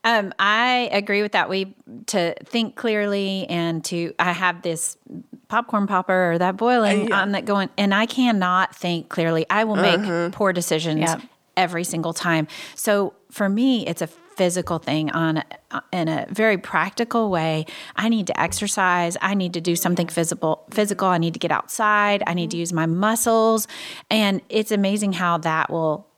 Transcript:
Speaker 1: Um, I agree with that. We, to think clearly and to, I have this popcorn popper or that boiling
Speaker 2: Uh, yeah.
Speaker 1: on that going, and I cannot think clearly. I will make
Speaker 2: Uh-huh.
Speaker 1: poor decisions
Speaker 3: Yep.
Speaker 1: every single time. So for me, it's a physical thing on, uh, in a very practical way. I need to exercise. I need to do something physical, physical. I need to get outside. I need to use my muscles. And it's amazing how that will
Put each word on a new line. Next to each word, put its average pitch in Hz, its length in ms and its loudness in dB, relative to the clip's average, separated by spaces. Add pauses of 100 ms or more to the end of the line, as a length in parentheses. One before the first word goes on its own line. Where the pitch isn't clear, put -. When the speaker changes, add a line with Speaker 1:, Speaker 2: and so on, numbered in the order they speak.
Speaker 1:
Um, 226 320 2
I 240 540 2
agree 202 300 0
with 208 100 -2
that. 180 160 2
We, 190 260 -4 (320)
to 175 280 0 (100)
think 233 320 -4
clearly 202 720 -2
and 170 380 -2
to, 170 320 -4
I 175 140 2
have 175 300 -2
this 165 360 -6 (500)
popcorn 214 380 0
popper 185 460 2
or 170 60 0
that 185 200 2
boiling 220 480 2
Speaker 2:
Uh, - 20 -4
yeah. 202 140 2
Speaker 1:
on 202 100 0
that 196 140 -2
going, 196 320 0
and 196 160 2
I 214 120 4
cannot 190 680 2
think 175 320 -4
clearly. 165 400 0
I 208 160 2
will 214 120 0
make 185 240 4
Speaker 2:
Uh-huh. 175 320 0
Speaker 1:
poor 190 200 2
decisions 165 480 0
Speaker 3:
Yep. 160 220 0 (340)
Speaker 1:
every 175 280 0
single 165 280 -4
time. 165 360 0 (260)
So 202 400 0 (160)
for 202 180 -2
me, 233 380 2
it's 170 160 -4
a 165 40 -2 (300)
physical 180 420 0
thing 151 340 -2
on, 160 300 0 (280)
uh, - 100 -6 (120)
in 170 160 -2
a 160 200 -2
very 214 300 2
practical 214 720 -2
way. 160 340 0 (320)
I 220 140 0
need 220 160 0
to - 120 -2
exercise. 180 840 0
I 190 120 0
need 185 200 -2
to 175 60 -4
do 170 160 0
something 175 320 0
physical, 160 640 -2
physical. 202 380 0
I 180 100 4
need 165 160 0
to 165 40 -10
get 160 140 -2
outside. 208 760 2
I 170 80 0
need 170 160 -2
to 170 80 -6
use 170 160 -4
my 160 120 0
muscles. 220 840 2 (420)
And 202 400 2
it's 214 220 -2
amazing 202 420 0
how 170 240 0
that 160 320 0
will 160 480 -2